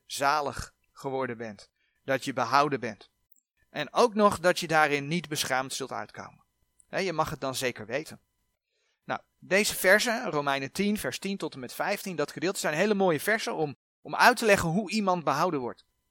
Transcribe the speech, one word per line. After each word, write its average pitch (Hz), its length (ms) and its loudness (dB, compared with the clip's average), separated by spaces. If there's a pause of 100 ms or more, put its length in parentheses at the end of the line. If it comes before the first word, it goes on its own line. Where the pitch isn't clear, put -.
zalig 139 680 -2 (180)
geworden 131 440 -6
bent, 110 340 -14 (340)
dat 135 200 -2
je 139 80 -4
behouden 131 480 2
bent. 110 300 -10 (600)
En 147 220 -8
ook 214 220 4
nog 208 260 4
dat 170 180 4
je 180 80 -4
daarin 147 420 4
niet 160 200 -4
beschaamd 135 440 -2
zult 127 200 -8
uitkomen. 107 520 -12 (440)
Hè, - 100 -6
je 185 140 -2
mag 156 180 -2
het 151 100 -10
dan 135 140 -4
zeker 120 320 -4
weten. 131 340 -8 (840)
Nou, - 160 -6 (180)
deze 185 360 0
versen, 220 560 2
Romeinen 139 420 -2
tien, 202 260 0
vers 131 200 -6
tien 196 180 -6
tot 160 180 -8
en 135 60 -14
met 120 120 -12
vijftien, 185 440 -6
dat 147 160 -2
gedeelte 175 260 -4
zijn 160 160 -2
hele 202 200 4
mooie 185 260 4
versen 214 340 -2
om, 151 220 -2 (240)
om - 160 -10
uit 220 200 8
te - 80 -4
leggen 202 240 6
hoe 175 220 0
iemand 185 340 0
behouden 151 360 0
wordt. 117 240 -10 (260)